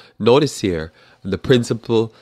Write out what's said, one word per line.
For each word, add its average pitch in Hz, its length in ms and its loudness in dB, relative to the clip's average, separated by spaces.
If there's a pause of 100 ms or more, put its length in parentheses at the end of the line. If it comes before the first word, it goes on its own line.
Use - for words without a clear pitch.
(180)
notice 131 420 2
here, 82 320 -4 (300)
the 95 160 -4
principle 117 840 0